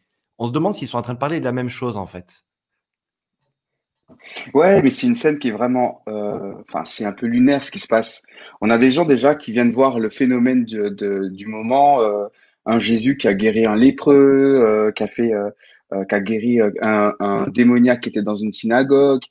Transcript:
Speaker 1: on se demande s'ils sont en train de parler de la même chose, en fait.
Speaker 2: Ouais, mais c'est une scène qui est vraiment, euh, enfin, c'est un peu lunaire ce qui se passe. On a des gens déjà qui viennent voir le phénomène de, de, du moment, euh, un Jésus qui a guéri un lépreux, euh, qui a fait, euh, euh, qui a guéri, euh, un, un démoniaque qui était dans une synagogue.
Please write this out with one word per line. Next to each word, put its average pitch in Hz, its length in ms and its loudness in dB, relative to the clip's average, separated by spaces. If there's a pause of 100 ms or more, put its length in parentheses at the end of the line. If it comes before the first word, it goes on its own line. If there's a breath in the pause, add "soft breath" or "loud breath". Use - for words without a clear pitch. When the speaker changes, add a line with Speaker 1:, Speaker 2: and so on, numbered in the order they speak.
(380)
Speaker 1:
on 113 80 -8
se 120 60 -6
demande 165 240 -2
s'ils 147 140 -10
sont 120 100 -6
en - 20 -6
train 120 140 -8
de - 40 -12
parler 147 200 -4
de 131 60 -6
la 123 80 -4
même 127 160 -6
chose, 120 280 -8
en 95 80 -10
fait. - 400 -20 (2000 loud breath)
Speaker 2:
Ouais, 180 300 6
mais 135 80 6
c'est - 160 -2
une 120 80 2
scène 151 240 0
qui 131 80 -4
est 113 40 -2
vraiment, 123 560 -2
euh, 104 460 -8 (140)
enfin, 78 180 -8
c'est - 200 -8
un 101 80 -6
peu 120 120 -8
lunaire 127 380 2
ce - 80 -10
qui 101 80 -12
se - 80 -10
passe. - 340 -2 (400 loud breath)
On 110 80 0
a 117 80 4
des 127 140 4
gens 165 140 2
déjà 139 280 2
qui 147 200 -10
viennent 120 180 2
voir 113 280 0
le 110 120 -2
phénomène 127 540 0
de, 107 240 -6
de, 98 400 -6
du 95 180 -16
moment, 127 540 2
euh, 104 260 -2 (400)
un 113 100 2
Jésus 113 400 0
qui - 100 0
a 101 60 4
guéri 110 320 0
un 107 100 0
lépreux, 139 880 4
euh, 107 280 2
qui - 100 -6
a 104 60 -4
fait, 117 260 -2
euh, 104 160 -4 (440 soft breath)
euh, 98 120 -4
qui 98 80 -6
a 101 60 2
guéri, 113 420 0
euh, 104 80 2 (120)
un, 104 380 0
un 101 300 -2
démoniaque 120 520 4
qui 117 80 -6
était 107 120 -4
dans 104 140 -4
une 107 160 -6
synagogue. 135 800 2